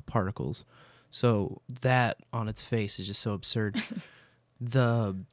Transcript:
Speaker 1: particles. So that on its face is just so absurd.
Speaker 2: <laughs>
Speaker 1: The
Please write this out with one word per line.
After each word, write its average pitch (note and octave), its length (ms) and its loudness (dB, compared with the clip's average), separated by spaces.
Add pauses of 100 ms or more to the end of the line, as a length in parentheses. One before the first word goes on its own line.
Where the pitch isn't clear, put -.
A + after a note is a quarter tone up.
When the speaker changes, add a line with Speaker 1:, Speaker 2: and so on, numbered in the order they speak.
Speaker 1:
particles. F#2 600 -2 (460)
So G2+ 500 2 (200)
that B2+ 360 4 (160)
on A2 160 -2
its G#2+ 120 -6
face G#2+ 380 -2
is F#2 80 -6
just G2+ 140 -2
so G#2+ 100 0
absurd. G#2+ 560 0
Speaker 2:
<laughs> - 40 -10 (680)
Speaker 1:
The A#2 540 2 (180)